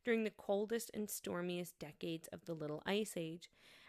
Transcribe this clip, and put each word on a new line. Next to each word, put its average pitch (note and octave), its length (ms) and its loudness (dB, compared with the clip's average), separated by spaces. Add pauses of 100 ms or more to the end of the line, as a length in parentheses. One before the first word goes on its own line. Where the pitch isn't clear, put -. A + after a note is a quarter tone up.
during A3+ 220 6
the G#3 40 2
coldest G#3 640 2
and G#3 140 -2
stormiest F3 720 -2
decades E3 520 -4
of - 140 -8
the E3+ 80 -2
Little D3+ 320 -2
Ice G3+ 300 2
Age. E3 340 -4 (400)